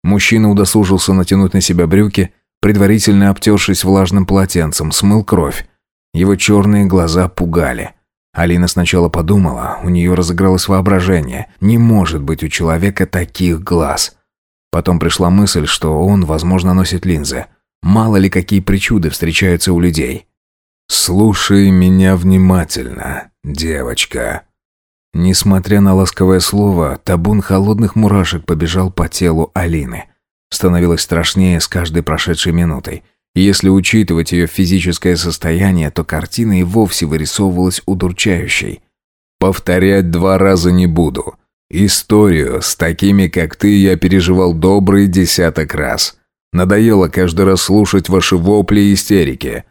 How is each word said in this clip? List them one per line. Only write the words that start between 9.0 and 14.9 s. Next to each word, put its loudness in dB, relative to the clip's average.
подумала, -2
у -4
нее 0
разыгралось 0
воображение. 0
Не 2
может 2
быть -6
у -6
человека -2
таких -4
глаз. -4
Потом 0